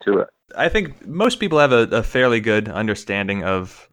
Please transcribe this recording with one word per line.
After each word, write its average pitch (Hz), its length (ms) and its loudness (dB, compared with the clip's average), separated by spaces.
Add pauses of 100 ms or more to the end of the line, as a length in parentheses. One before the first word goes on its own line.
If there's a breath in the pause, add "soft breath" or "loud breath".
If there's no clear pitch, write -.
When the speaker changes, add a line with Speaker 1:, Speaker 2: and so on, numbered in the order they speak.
Speaker 1:
to 101 140 2
it. - 100 0 (300)
Speaker 2:
I 139 100 0
think 170 400 -4
most 202 320 -2
people 160 200 0
have 143 120 4
a, 117 200 6
a 110 120 0
fairly 123 380 2
good 107 260 0
understanding 101 800 -4
of, 92 480 -6